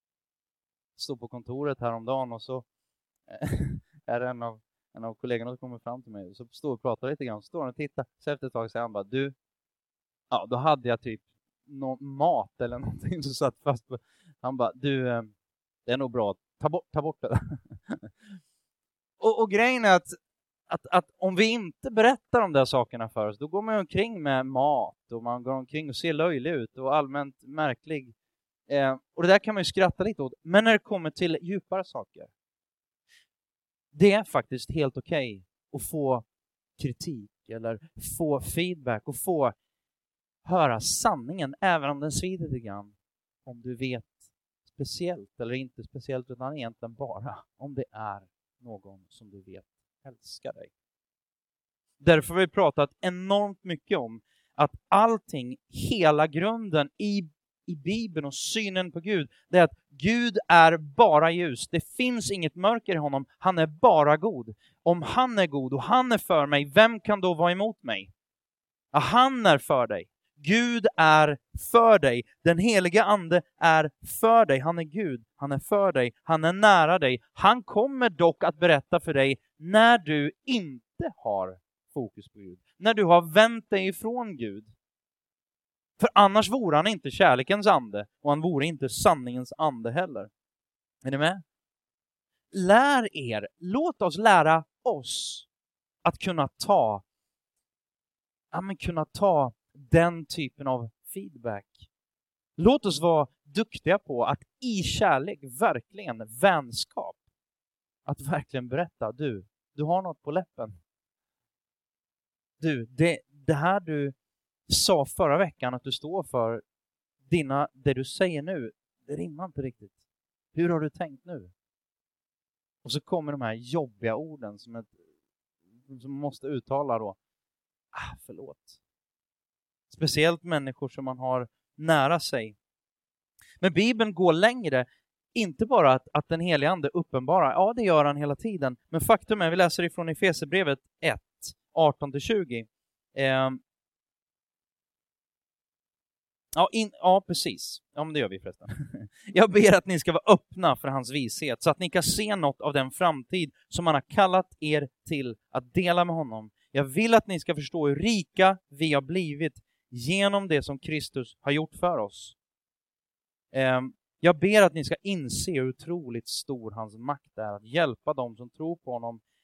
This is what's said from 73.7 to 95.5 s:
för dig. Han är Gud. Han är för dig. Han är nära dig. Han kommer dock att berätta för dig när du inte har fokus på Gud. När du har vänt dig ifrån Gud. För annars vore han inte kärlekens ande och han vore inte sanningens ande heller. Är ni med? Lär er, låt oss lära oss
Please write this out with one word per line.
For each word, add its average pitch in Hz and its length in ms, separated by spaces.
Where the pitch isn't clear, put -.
för 226 260
dig. 135 140
Han 170 180
är 170 40
Gud. 147 420
Han 143 160
är 135 60
för 196 340
dig. 123 200
Han 160 220
är 165 80
nära 185 460
dig. 127 240
Han 226 300
kommer 247 480
dock 165 340
att 165 140
berätta 165 420
för 160 140
dig 135 220
när 220 400
du 151 340
inte 202 720
har 95 420
fokus 113 340
på - 100
Gud. 92 200
När 220 180
du 202 100
har 170 300
vänt 226 360
dig 190 180
ifrån 220 480
Gud. 107 280
För - 140
annars 202 360
vore 208 260
han 160 100
inte 202 240
kärlekens 180 560
ande 113 400
och 147 80
han 147 100
vore 160 260
inte 143 220
sanningens 127 680
ande 120 340
heller. 131 380
Är 131 60
ni 139 80
med? 170 240
Lär 226 640
er, 110 320
låt 247 440
oss 170 160
lära 160 460
oss - 640